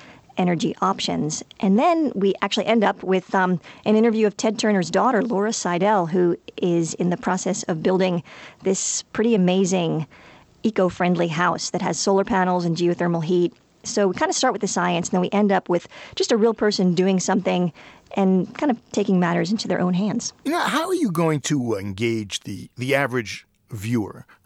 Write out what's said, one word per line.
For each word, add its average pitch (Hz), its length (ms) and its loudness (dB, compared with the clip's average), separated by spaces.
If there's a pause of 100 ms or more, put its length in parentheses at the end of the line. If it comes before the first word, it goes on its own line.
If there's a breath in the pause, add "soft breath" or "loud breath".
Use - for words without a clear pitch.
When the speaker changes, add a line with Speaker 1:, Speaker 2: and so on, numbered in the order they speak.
(380 loud breath)
Speaker 1:
energy 175 440 0
options. 170 640 -2 (160)
And 196 180 4
then 320 380 2
we 196 260 2
actually 202 260 -2
end 220 180 2
up 196 180 -2
with, 185 320 0
um, 185 240 2 (240 loud breath)
an 214 140 4
interview 220 300 4
of 202 100 -2
Ted 220 200 -2
Turner's 196 320 0
daughter, 202 320 2
Laura 220 300 0
Seidel, 185 540 0
who 175 320 0 (240)
is 170 320 0
in 175 160 -2
the 170 80 -2
process 185 460 -4
of 160 200 -4
building 180 400 2 (400 loud breath)
this - 400 -2 (100)
pretty 226 220 2
amazing 180 720 2 (560 loud breath)
eco-friendly 180 640 0
house 170 440 -2
that - 100 -4
has 165 180 -4
solar 196 240 2
panels 185 400 0
and 170 140 -2
geothermal 175 460 0
heat. 175 300 0 (300)
So 202 240 0
we 180 80 0
kinda 339 180 -2
start 254 180 0
with - 100 -4
the 202 60 -2
science, 180 420 -2
and - 40 -10
then 185 80 2
we 180 100 0
end 202 200 2
up 185 180 0
with 175 180 0 (280 loud breath)
just - 160 -2
a 240 60 2
real 220 160 4
person 202 420 2
doing 185 240 2
something 180 520 0 (460 loud breath)
and 190 400 2
kind 294 140 0
of - 200 -6
taking 202 280 2
matters 170 320 0
into 208 160 -4
their 180 120 0
own 180 140 0
hands. 214 400 -2 (100)
Speaker 2:
You 269 80 -4
know, 339 80 0
how 302 280 -2
are 381 60 -2
you 311 180 0
going 156 300 2
to 123 340 -2
engage 101 680 -4
the, 92 360 -12
the 127 180 -2
average 123 500 -2 (240)
viewer? 110 560 -4 (200 soft breath)